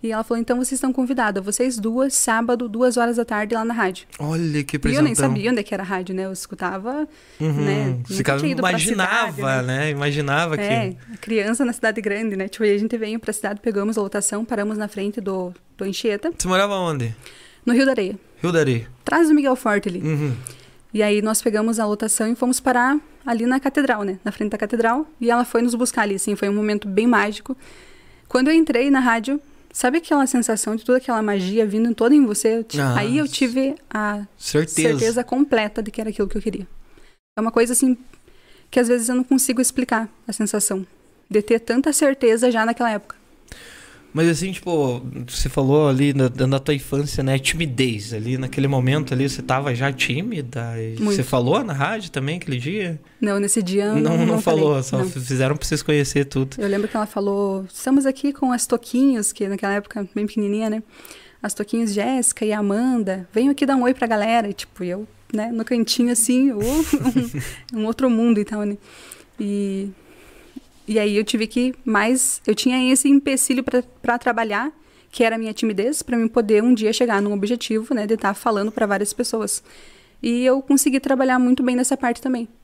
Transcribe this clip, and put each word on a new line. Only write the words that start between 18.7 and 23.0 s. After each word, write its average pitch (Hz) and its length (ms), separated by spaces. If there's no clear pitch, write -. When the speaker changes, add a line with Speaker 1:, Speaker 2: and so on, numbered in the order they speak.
Speaker 1:
Atrás 320 260
do 311 80
Miguel 277 180
Forte 208 340
ali. 180 120
Speaker 2:
Uhum. 151 340
Speaker 1:
E 214 80
aí 208 220
nós 220 180
pegamos 220 380
a 226 80
lotação 214 400
e 226 80
fomos 254 240
parar 254 400